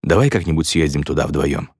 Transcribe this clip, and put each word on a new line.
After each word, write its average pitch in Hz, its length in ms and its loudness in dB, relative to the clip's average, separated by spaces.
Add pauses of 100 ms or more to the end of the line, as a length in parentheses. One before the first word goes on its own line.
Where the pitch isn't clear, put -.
давай 117 280 4
как-нибудь 82 380 0
съездим 73 340 0
туда 71 240 -2
вдвоем. 71 540 -2